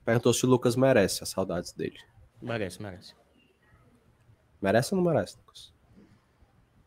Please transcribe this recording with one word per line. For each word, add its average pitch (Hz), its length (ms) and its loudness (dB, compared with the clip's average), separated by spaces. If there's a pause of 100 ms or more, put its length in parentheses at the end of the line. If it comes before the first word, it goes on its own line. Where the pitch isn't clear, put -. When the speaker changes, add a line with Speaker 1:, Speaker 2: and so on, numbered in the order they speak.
Speaker 1:
perguntou 117 300 2
se - 120 0
o 131 40 2
Lucas 123 260 4
merece 127 480 2
as - 60 -10
saudades 87 440 -6
dele. - 240 -10 (440)
Speaker 2:
Merece, 107 400 -8
merece. 98 340 -16 (1500)
Speaker 1:
Merece 107 320 2
ou 190 80 0
não 175 100 0
merece, 110 260 -4
Lucas? - 360 -20 (1120)